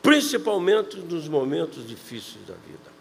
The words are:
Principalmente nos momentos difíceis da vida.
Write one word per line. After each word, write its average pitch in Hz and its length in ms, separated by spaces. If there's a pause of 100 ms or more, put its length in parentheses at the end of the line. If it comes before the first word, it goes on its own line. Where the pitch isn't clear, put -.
Principalmente 214 920
nos 170 320
momentos 143 580
difíceis 110 580
da 92 100
vida. - 460